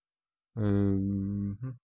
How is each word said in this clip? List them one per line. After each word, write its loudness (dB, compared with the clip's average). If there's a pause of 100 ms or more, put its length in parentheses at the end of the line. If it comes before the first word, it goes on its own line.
(580)
Euh, 2
hum. -4